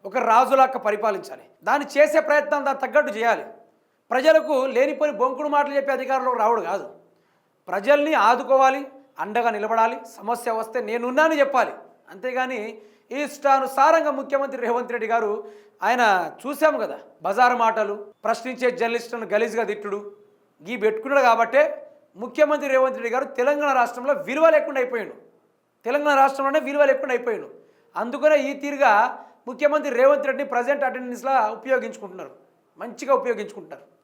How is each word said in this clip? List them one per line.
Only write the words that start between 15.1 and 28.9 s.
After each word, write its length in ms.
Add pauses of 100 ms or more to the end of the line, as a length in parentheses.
ఆయన 200 (380)
చూసాము 360
కదా, 200 (280)
బజారు 380
మాటలు, 320 (300)
ప్రశ్నించే 460
జర్నలిస్టులను 640
గలీజ్గా 300
తిట్టుడు, 360 (680)
గీ 100
పెట్టుకున్నాడు 440
కాబట్టే 400 (540)
ముఖ్యమంత్రి 540
రేవంత్ 300
రెడ్డి 100
గారు 160
తెలంగాణ 480
రాష్ట్రంలో 400
విలువ 360
లేకుండా 320
అయిపోయిండు, 340 (680)
తెలంగాణ 380
రాష్ట్రంలోనే 360
విలువ 260
లేకుండా 300
అయిపోయిండు. 340 (460)
అందుకనే 420 (120)
ఈ 40
తీరుగా 400 (540)